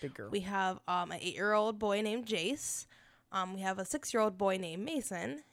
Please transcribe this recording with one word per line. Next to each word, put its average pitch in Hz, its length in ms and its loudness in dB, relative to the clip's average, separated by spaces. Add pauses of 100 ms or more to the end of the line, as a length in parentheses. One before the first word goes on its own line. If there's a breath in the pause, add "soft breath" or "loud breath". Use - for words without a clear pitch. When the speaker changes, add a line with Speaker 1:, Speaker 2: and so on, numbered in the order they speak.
Speaker 1:
Big 139 120 -6
girl. 104 160 -8
Speaker 2:
We 196 120 0
have, 190 460 0
um, 180 240 0
an 175 100 -6
eight-year-old 208 580 2
boy 208 220 2
named 220 260 -2
Jace. 214 580 -2 (460 soft breath)
Um, 190 240 -2
we 190 60 -8
have 190 180 0
a 190 60 -4
six-year-old 214 520 2
boy 190 200 4
named 185 280 -4
Mason. 269 680 -2